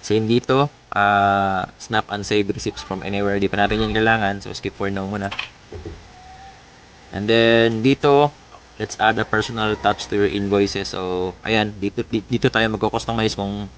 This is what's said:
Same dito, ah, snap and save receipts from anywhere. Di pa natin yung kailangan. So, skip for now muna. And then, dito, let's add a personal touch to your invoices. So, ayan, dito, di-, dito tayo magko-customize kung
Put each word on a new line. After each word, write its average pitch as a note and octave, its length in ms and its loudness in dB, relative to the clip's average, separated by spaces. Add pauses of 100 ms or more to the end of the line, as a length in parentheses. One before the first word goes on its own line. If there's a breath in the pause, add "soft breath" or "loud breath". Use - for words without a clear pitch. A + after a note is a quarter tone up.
Same A2 240 0
dito, C3 480 2 (240)
ah, G2 800 2
snap - 320 -4
and G#2 160 -8
save G#2 240 0
receipts - 320 -4
from F#2+ 240 -8
anywhere. G2+ 320 -2
Di G2 160 0
pa G2+ 80 -2
natin G#2+ 240 2
yung G#2+ 80 -2
kailangan. A2 480 2
So, G2+ 160 -12
skip - 160 -8
for G2+ 160 -4
now G2 160 -4
muna. G2 240 -4 (1800)
And G#2 160 -6
then, A2+ 560 4
dito, C#3+ 480 4 (480)
let's G#2+ 160 -8
add A2 240 2
a A2 80 -2
personal G#2+ 560 0
touch G#2 240 0
to G#2 80 -4
your G2+ 160 2
invoices. G2+ 640 0
So, F2+ 480 -4
ayan, G#2+ 320 0
dito, G2 240 -4
di-, A2 240 -4
dito B2 240 0
tayo A2+ 240 2
magko-customize A2 640 -2
kung G2+ 420 -6